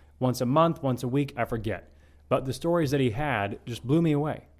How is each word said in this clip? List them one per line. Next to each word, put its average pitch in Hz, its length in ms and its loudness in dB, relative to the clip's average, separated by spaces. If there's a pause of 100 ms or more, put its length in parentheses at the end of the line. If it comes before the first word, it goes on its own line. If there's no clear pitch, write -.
(200)
once 127 220 0
a 123 40 0
month, 160 360 4
once 127 220 -2
a 127 60 -2
week, 139 280 0
I 117 80 0
forget. 104 460 -6 (380)
But 131 160 2
the 127 80 -4
stories 170 380 0
that 139 100 2
he 123 100 2
had 110 540 -2
just 120 200 -10
blew 151 160 4
me 160 120 4
away. 147 320 -4 (140)